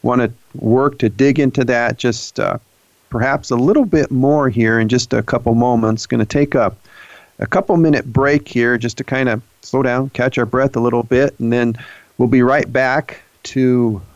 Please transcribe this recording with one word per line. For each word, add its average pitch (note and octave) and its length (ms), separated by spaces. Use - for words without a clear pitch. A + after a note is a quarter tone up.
wanna A#2+ 260
work C3+ 440
to A2+ 100
dig C3+ 300
into C3+ 240
that A#2+ 340
just, - 420
uh, - 180
perhaps C3 420
a B2 40
little G3+ 300
bit D#3 260
more C#3 380
here A2+ 300
in A2 100
just B2 240
a A2+ 100
couple A#2 320
moments. A2+ 500
Gonna A#2 200
take C#3+ 300
a, G#2+ 180
a - 80
couple - 300
minute D#3 340
break C#3 360
here A#2+ 300
just A2+ 200
to B2+ 60
kinda B2+ 380
slow C3+ 200
down, C3 300
catch B2+ 260
our A#2+ 80
breath C3 300
a B2 40
little A#2+ 220
bit, C3 380
and A#2 120
then A#2+ 240
we'll B2 100
be B2+ 140
right C3 280
back C3 480
to B2 580